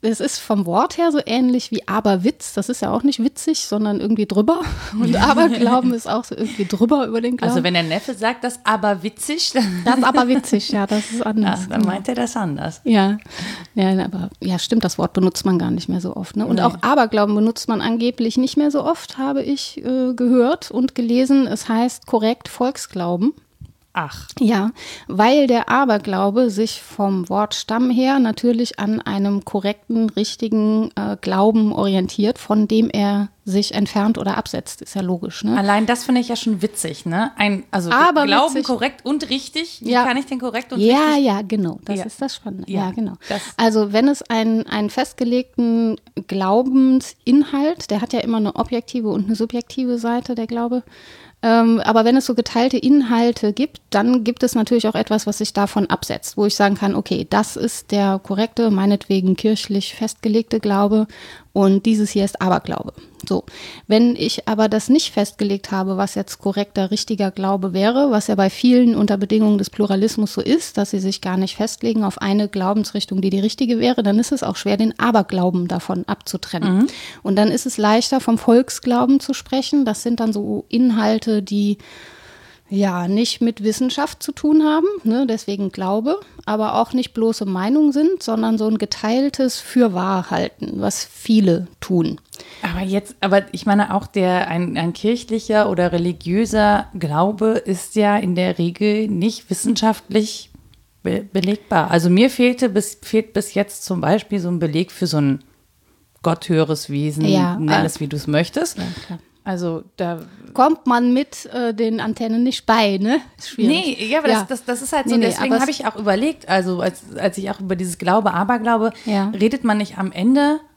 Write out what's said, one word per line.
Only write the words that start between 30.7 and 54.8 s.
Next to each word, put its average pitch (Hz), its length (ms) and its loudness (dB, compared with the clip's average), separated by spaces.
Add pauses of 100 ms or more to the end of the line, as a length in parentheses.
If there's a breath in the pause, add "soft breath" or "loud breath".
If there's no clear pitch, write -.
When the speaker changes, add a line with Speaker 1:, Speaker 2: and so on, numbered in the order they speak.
Speaker 1:
äh, 202 240 -4
Glauben 208 540 2
orientiert, 196 640 0
von 214 300 0
dem 220 200 2
er 202 400 -2 (160)
sich 202 300 -2
entfernt 208 420 0
oder 196 220 -2
absetzt. - 420 -8
Ist - 140 -18
ja 196 80 -4
logisch, 180 420 -6
ne? 226 140 0
Speaker 2:
Allein 202 260 2
das 240 220 0
finde 247 160 2
ich 240 60 -6
ja 233 80 -4
schon 208 260 -2
witzig, 196 420 -6
ne? 180 320 -2
Ein, 202 340 0
also 175 200 -2
Speaker 1:
Aber 302 340 4
Speaker 2:
Glauben 277 300 2
Speaker 1:
witzig. 302 120 -2
Speaker 2:
korrekt 254 380 -4
und 285 240 -4
richtig. 277 560 -8
Wie 220 60 -2
Speaker 1:
Ja. 247 160 4
Speaker 2:
kann 247 100 0
ich 277 80 -2
denn 269 140 -8
korrekt 240 340 -6
und 196 80 -2
Speaker 1:
Ja, 262 280 4
Speaker 2:
richtig? 294 180 4
Speaker 1:
ja, 202 160 0
genau. 190 420 -2
Das 202 140 -6
Speaker 2:
Ja. 185 80 -6
Speaker 1:
ist - 160 -10
das 269 140 -6
Spannende. 196 360 -12
Speaker 2:
Ja. 190 140 -2
Speaker 1:
Ja, 185 60 -4
genau. 208 200 -6 (160 loud breath)
Speaker 2:
Das 196 140 -6 (160 loud breath)
Speaker 1:
Also 214 340 2
wenn 233 160 4
es 285 140 0
einen, 226 460 0
einen 208 200 -2
festgelegten 233 1080 0 (760)
Glaubensinhalt, 269 1160 2
der 208 100 0
hat 240 120 -4
ja - 80 0
immer 226 180 -2
eine 208 180 -2
objektive 233 520 -4
und 202 180 -2
eine 226 100 0
subjektive 240 600 -4
Seite, 233 360 -4
der 226 120 -6
Glaube. 233 360 -4 (600 loud breath)
Ähm, 226 400 6
aber 220 200 4
wenn 240 120 4
es 269 100 2
so 247 100 0
geteilte 240 420 0
Inhalte 240 760 2
gibt, 262 280 -4 (100)
dann 233 320 2
gibt 240 220 -2
es 240 100 0
natürlich 226 320 2